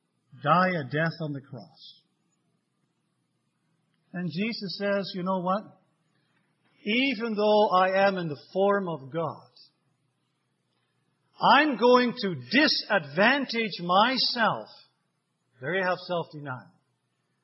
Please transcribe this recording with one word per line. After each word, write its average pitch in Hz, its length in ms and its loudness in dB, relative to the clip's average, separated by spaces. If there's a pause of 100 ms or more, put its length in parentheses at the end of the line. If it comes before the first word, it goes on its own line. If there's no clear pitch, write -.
(440)
die 175 260 4
a 170 220 -2
death 160 300 -2
on 147 120 -6
the 135 80 -10
cross. - 600 -20 (2000)
And 180 160 -6
Jesus 202 480 -6
says, 202 380 -2
"You 180 80 -6
know 190 160 -2
what? 185 240 -2 (1200)
Even 233 520 -2
though 214 340 4
I 190 380 4
am 190 100 0
in 175 100 -6
the 139 140 -8 (100)
form 196 380 0
of 135 200 -10
God, 143 380 -6 (1900)
I'm 254 360 4
going 247 440 4
to 190 140 -4 (160)
disadvantage 220 1300 0
myself." 190 880 0 (920)
There 151 140 -4
you 190 80 -2
have 180 240 -2
self-denial. 147 640 -8 (720)